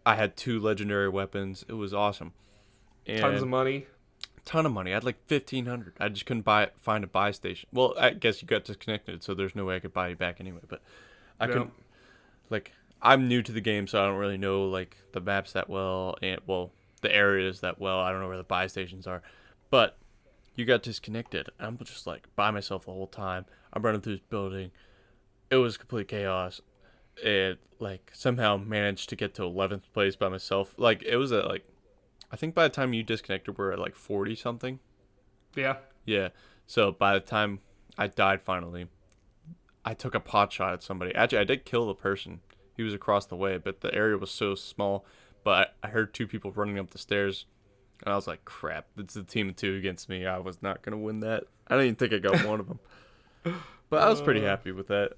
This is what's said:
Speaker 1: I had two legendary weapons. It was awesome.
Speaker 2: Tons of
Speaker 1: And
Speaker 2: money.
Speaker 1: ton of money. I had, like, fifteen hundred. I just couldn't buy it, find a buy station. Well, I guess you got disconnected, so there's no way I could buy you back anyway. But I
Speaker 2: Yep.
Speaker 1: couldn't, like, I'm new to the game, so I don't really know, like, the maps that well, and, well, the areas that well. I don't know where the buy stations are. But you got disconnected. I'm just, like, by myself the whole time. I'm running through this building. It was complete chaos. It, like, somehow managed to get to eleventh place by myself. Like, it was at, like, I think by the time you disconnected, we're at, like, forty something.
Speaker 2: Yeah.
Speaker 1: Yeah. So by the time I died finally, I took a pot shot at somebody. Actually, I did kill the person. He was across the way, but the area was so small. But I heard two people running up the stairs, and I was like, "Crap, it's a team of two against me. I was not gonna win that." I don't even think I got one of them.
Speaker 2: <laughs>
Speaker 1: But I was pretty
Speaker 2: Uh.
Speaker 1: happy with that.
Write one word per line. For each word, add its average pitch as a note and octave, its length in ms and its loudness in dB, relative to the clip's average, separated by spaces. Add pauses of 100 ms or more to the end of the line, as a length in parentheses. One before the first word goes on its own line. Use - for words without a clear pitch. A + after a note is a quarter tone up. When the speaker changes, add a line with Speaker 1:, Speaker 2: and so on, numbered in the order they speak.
Speaker 1:
I A#2 100 6
had G#2 220 0
two A2+ 240 -2
legendary G#2 480 0
weapons. G2 600 -4
It - 60 -10
was G2+ 180 -6
awesome. G2+ 420 -2 (720)
Speaker 2:
Tons C3+ 300 2
of C3+ 60 0
Speaker 1:
And B2+ 80 -4
Speaker 2:
money. C3 360 0 (580)
Speaker 1:
ton D#3+ 200 2
of D3+ 80 2
money. F#2 200 -4
I - 20 0
had, A2+ 100 -2
like, A#2+ 220 -4
fifteen C3+ 400 -2
hundred. A#2+ 320 -8
I G2+ 100 0
just G2+ 160 -8
couldn't A2+ 180 -2
buy G#2+ 220 6
it, - 160 -2
find G#2+ 220 0
a F#2+ 60 -6
buy G2+ 240 2
station. - 400 -8
Well, B2+ 260 4
I B2+ 120 6
guess A2 320 0
you - 60 -16
got G#2+ 160 2
disconnected, G#2 600 -8
so G2 100 -4
there's F#2+ 220 -4
no G2+ 80 -4
way F#2 120 -2
I F#2 40 -4
could F#2 120 -12
buy F2+ 160 -2
you F2+ 80 -8
back F2+ 240 -4
anyway. F#2 280 -14
But - 140 -12 (580)
I A2+ 60 0
Speaker 2:
Yep. B2 60 0
Speaker 1:
couldn't, B2 200 -2 (760)
like, G#2+ 240 -4 (300)
I'm C3 260 8
new A#2+ 140 4
to A#2 100 -8
the A2 80 -4
game, G#2 280 0
so G2+ 140 2
I G2 40 4
don't G2 120 0
really G2+ 200 -2
know, G2 300 0
like, F#2 280 -6 (160)
the - 80 -6
maps G2 320 -2
that F#2+ 160 -4
well, F#2 540 -2
and, F#2 240 -4
well, F#2 240 -2 (320)
the - 120 2
areas F#2+ 460 4
that F2+ 180 -4
well. F#2+ 220 0
I F#2 100 0
don't F#2+ 100 -2
know F#2+ 80 -6
where F#2 100 -8
the F#2 40 -10
buy F#2 240 -2
stations F#2 400 -10
are. F2+ 160 -8 (480)
But A#2+ 260 6 (600)
you A#2+ 80 -4
got A#2+ 180 4
disconnected. A2 680 -8 (100)
I'm A2+ 180 -8
just, - 280 -14
like, D#2+ 280 -10
by G#2 160 2
myself G2 360 -4
the F#2+ 60 -12
whole F#2+ 140 -8
time. F#2 380 -6 (280)
I'm G#2+ 100 -4
running A2 180 2
through G#2 160 -4
this - 120 -12
building. F#2+ 440 -6 (800)
It C3 60 6
was A#2+ 200 6
complete G#2+ 320 -6
chaos. F#2+ 520 -2 (580)
It, F#2+ 400 2 (200)
like, G2 360 -10
somehow A#2+ 420 2
managed G2+ 540 -2
to A2 60 -8
get G2+ 180 -4
to - 100 -8
eleventh F#2 480 -2
place G2 240 2
by G2+ 120 0
myself. F#2+ 500 -2
Like, A2 240 4
it - 140 0
was C3 160 2
at, G#2 140 2
like, F#2+ 180 -4 (680)
I B2 40 -8
think D#3+ 180 -4
by E3+ 100 6
the D3 100 4
time C3 180 0
you A2+ 120 -2
disconnected, G#2 520 -4
we're G2 160 -2
at, F#2+ 60 -4
like, F2 160 -6
forty G#2 400 -4
something. B2 460 -6 (760)
Speaker 2:
Yeah. C3+ 220 0 (300)
Speaker 1:
Yeah. G2 240 2 (360)
So G#2 240 4
by G2 240 4
the G2 60 4
time G#2 400 -2 (360)
I G#2 120 -2
died G2 340 2
finally, F2 460 -6 (960)
I A2+ 100 -4
took - 200 -6
a G#2+ 60 0
pot G2+ 320 2
shot F#2 200 -2
at F2+ 100 -8
somebody. F2+ 320 -6
Actually, A#2+ 240 4
I G#2 60 6
did - 220 0
kill A#2+ 200 2
the G2+ 80 -2
person. F#2+ 460 -4 (360)
He A#2 60 -4
was A2 120 -2
across G2+ 320 2
the F#2 100 -10
way, F#2+ 220 0
but G2 220 -8
the - 140 -2
area G#2+ 240 4
was G2 140 -8
so G2+ 220 0
small. G2 520 -4 (380)
But F#2+ 380 4
I A2 60 -6
heard A2 240 0
two A#2 140 -6
people G2 240 -8
running G#2 280 -2
up F#2+ 120 -6
the - 80 -20
stairs, G2+ 480 -2 (560)
and G2+ 100 -2
I G2+ 40 2
was G2 100 -2
like, E2 180 -10
"Crap, - 440 -10 (100)
it's G2+ 160 -12
a G#2 80 -10
team G2+ 280 -4
of F2 60 -10
two G2 200 -2
against F#2+ 320 -6
me. F#2 180 -6
I F#2 120 -2
was F#2 220 -10
not G2 220 -6
gonna G#2+ 160 -6
win G#2+ 220 -6
that." A2 240 -2 (240)
I B2 80 4
don't C#3 80 6
even A#2+ 100 2
think A2+ 180 0
I G#2+ 60 2
got F#2+ 260 4
one G#2+ 160 -2
of F#2+ 80 -8
them. - 120 -10 (640)
Speaker 2:
<laughs> E3+ 180 -6 (260)
Speaker 1:
But D3+ 140 4
I G3+ 60 8
was G#3+ 120 4
pretty C#3 240 4
Speaker 2:
Uh. G2+ 60 2
Speaker 1:
happy G2 220 -2
with F#2+ 160 -10
that. G2+ 300 2